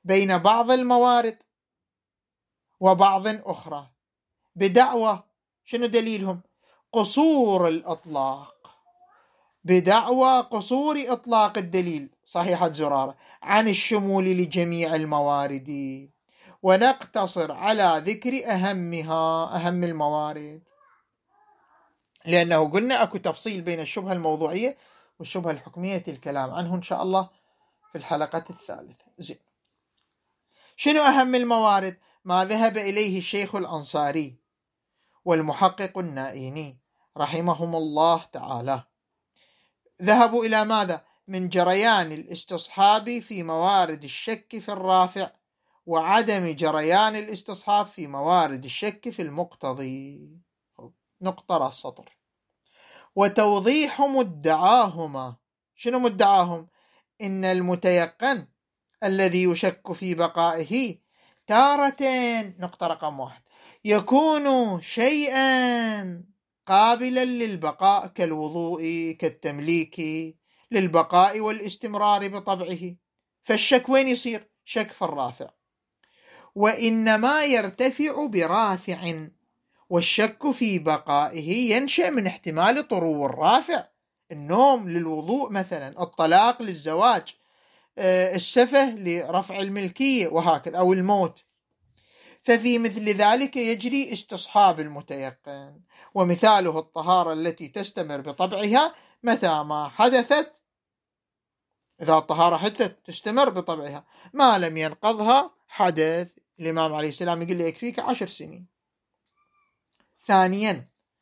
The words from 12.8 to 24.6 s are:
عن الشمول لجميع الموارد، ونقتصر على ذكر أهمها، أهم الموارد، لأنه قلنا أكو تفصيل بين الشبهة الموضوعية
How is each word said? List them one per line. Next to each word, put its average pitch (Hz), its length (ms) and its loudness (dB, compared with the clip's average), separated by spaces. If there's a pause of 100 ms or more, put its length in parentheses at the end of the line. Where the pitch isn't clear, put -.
عن 220 260 2
الشمول 196 560 0
لجميع 170 720 -2
الموارد، 143 1160 -4 (520)
ونقتصر 190 880 2
على 185 540 2
ذكر 240 460 -4
أهمها، 165 1040 -2
أهم 175 280 -2
الموارد، 151 800 -6 (1600)
لأنه 165 440 2
قلنا 233 320 0
أكو 196 160 -2
تفصيل 185 420 -6
بين 170 200 -6
الشبهة 185 320 -8
الموضوعية 170 640 -2 (420)